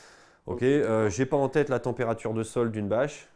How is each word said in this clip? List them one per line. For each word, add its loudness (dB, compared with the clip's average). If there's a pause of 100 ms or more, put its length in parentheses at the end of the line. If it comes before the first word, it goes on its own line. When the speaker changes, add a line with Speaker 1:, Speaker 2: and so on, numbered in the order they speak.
(460)
Speaker 1:
Ok, -6
Speaker 2:
Ok, -6
Speaker 1:
euh, 4
Speaker 2:
d'accord. 2
Speaker 1:
j'ai 0
pas 0
en 2
tête 2
la 0
température -2
de -2
sol 0
d'une -4
bâche, -2